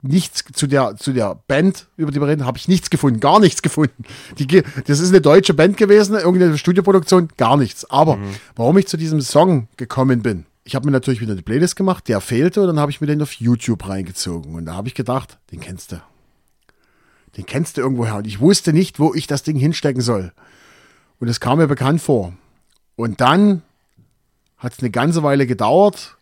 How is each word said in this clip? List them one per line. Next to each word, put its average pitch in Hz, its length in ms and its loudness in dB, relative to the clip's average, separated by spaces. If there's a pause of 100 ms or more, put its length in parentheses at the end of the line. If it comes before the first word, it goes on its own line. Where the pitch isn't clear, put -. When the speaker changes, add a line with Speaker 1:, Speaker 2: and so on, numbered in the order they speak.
Speaker 1:
nichts, 147 520 -2
zu - 140 -2
der, 131 280 0
zu 139 160 -6
der 110 360 -2
Band, 165 400 0 (100)
über 151 140 -4
die 143 100 -2
wir 143 60 0
reden, 143 180 -2
habe 123 120 -4
ich - 120 -8
nichts 185 200 2
gefunden, 131 300 0
gar 160 220 4
nichts - 220 2
gefunden. 151 420 -2 (320)
Die 139 100 -4
ge-, 175 160 4 (220)
das 147 160 0
ist 180 80 0
eine 185 120 6
deutsche 190 340 4
Band 175 200 4
gewesen, 208 400 4
irgendeine 180 420 2
Studioproduktion, 180 800 2
gar 127 220 2
nichts. - 320 -4
Aber 143 280 2
Speaker 2:
Mhm. 98 180 -10 (200)
Speaker 1:
warum 131 220 2
ich 196 100 2
zu - 80 -6
diesem 156 240 -2
Song 143 560 2
gekommen 127 460 -2
bin, 101 240 -4 (180)
ich - 120 -12
habe 135 100 -6
mir 147 60 0
natürlich 127 280 -2
wieder 110 140 -6
eine 92 80 -8
Playlist 147 340 -2
gemacht, 190 320 -4
der 104 140 -2
fehlte, 156 400 0
und 185 60 2
dann 160 120 -2
habe 143 120 -2
ich - 100 -10
mir 151 60 -4
den 151 160 -2
auf 139 100 -8
YouTube 117 560 -2
reingezogen. 87 640 -8
Und 82 140 -10
da 80 80 -10
habe 101 120 -8
ich 127 60 -10
gedacht, 127 460 -8 (120)
den 85 80 -16
kennst - 320 -16
du. 85 100 -12 (1400)
Den 95 80 -14
kennst - 320 -6
du 135 40 -4
irgendwoher. 120 360 -2
Und 107 100 -8
ich 104 140 -8
wusste 170 320 2
nicht, 180 260 0
wo 151 140 2
ich - 120 -6
das 139 160 -4
Ding 156 160 -4
hinstecken 135 440 -2
soll. 104 320 -2 (840)
Und 117 100 -4
es 117 100 -4
kam 131 200 0
mir 160 80 4
bekannt 139 340 -2
vor. 98 320 -2 (640)
Und 113 240 -4
dann 180 400 4 (960)
hat's - 220 -10
eine 120 120 -4
ganze 151 320 0
Weile 139 240 0
gedauert. 139 760 0